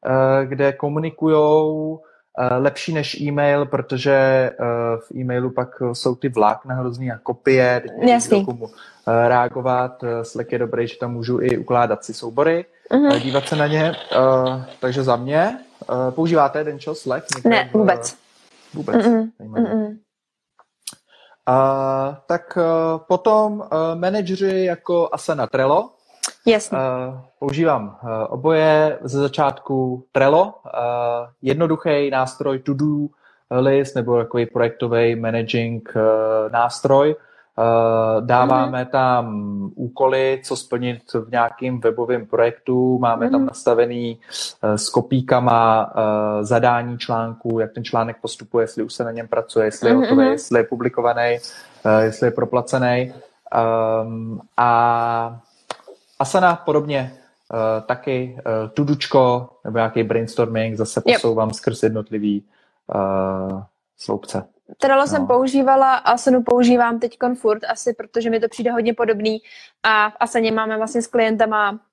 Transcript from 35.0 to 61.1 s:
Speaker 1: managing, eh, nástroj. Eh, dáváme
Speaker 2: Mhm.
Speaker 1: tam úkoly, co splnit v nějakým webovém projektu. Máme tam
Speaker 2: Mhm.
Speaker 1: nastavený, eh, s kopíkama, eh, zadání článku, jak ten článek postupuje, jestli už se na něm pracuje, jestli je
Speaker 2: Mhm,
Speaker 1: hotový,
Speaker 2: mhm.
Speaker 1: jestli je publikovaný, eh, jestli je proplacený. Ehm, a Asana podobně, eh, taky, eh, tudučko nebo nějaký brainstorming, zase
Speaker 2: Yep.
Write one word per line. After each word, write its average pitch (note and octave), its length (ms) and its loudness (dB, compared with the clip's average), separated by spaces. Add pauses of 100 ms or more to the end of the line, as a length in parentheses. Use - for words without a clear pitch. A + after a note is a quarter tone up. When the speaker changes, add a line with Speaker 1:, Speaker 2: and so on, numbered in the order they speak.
Speaker 1:
managing, A2+ 800 -4
eh, A2 540 2
nástroj. C3+ 640 2 (440)
Eh, A2+ 600 2
dáváme B2+ 600 2
Speaker 2:
Mhm. B2+ 100 -8
Speaker 1:
tam B2+ 340 2 (500)
úkoly, C3 680 0
co - 120 -6
splnit B2 580 -8
v A2+ 180 -4
nějakým A#2+ 500 -2
webovém A#2 440 0
projektu. B2 760 0
Máme A#2 300 0
tam C#3 100 2
Speaker 2:
Mhm. F#3+ 80 0
Speaker 1:
nastavený, A#2+ 720 0 (440)
eh, G#2+ 140 2
s - 120 -4
kopíkama, A#2+ 1080 2
eh, G#2+ 480 0
zadání A#2+ 540 0
článku, A2+ 640 -4
jak A2+ 140 -2
ten A#2+ 100 -10
článek A2+ 380 -2
postupuje, A2+ 420 -4
jestli A2+ 200 -6
už G#2+ 100 -10
se - 100 -6
na A#2 80 -6
něm A2+ 160 -10
pracuje, A2+ 380 -2
jestli G#2+ 240 0
je - 40 6
Speaker 2:
Mhm, C4 100 4
Speaker 1:
hotový, - 180 4
Speaker 2:
mhm. C4 100 4
Speaker 1:
jestli - 280 0
je A2+ 40 4
publikovaný, A#2+ 580 -2 (640)
eh, A2 180 6
jestli A2 240 0
je A#2 40 2
proplacený. B2 840 0 (400)
Ehm, A2+ 840 -2 (180)
a A#2 840 2 (800)
Asana F3 360 4
podobně, D3 580 -2 (400)
eh, A2 280 0
taky, B2+ 580 -4
eh, A2 300 -2
tudučko C3+ 800 2 (160)
nebo A2 120 -4
nějaký A2+ 260 0
brainstorming, A2+ 760 -2
zase A2 280 -4
Speaker 2:
Yep. A#3+ 100 4